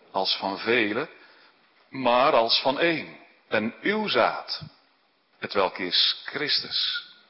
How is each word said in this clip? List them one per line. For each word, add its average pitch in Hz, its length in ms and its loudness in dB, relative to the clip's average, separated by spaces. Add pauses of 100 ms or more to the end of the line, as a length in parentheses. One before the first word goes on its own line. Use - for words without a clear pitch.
(100)
als - 260 -2
van 98 220 -4
velen, 113 500 0 (800)
maar 131 440 2
als 117 280 4
van 135 180 0
één, 139 380 -2 (320)
'en 110 340 0
uw 208 260 0
zaad, - 520 0 (760)
hetwelk 98 400 -2
is - 460 0
Christus. - 800 -4 (260)